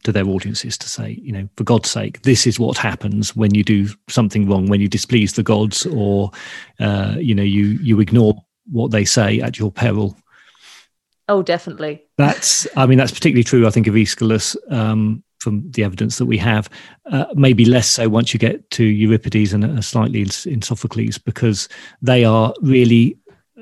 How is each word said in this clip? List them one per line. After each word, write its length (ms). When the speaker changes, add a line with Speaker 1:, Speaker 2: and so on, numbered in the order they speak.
Speaker 1:
to 80
their 160
audiences 500
to 120
say, 340
you 80
know, 260
"For 60
God's 260
sake, 320
this 240
is 140
what 180
happens 580
when 200
you 80
do 240
something 380
wrong, 200
when 140
you 60
displease 460
the 80
gods, 460
or, 440
uh, 380
you 160
know, 80
you, 400
you 200
ignore 340
what 200
they 140
say 340
at 180
your 140
peril." 440
Speaker 2:
Oh, 100
definitely. 600
Speaker 1:
That's, 580
I 100
mean, 120
that's 160
particularly 320
true, 200
I 40
think, 180
of 80
Aeschylus, 640
um, 540
from 320
the 120
evidence 340
that 80
we 120
have. 320
Uh, 160
maybe 280
less 240
so 220
once 240
you 60
get 320
to 120
Euripides 720
and, 100
uh, 180
slightly 400
in, 80
in 160
Sophocles, 560
because 520
they 240
are 360
really 560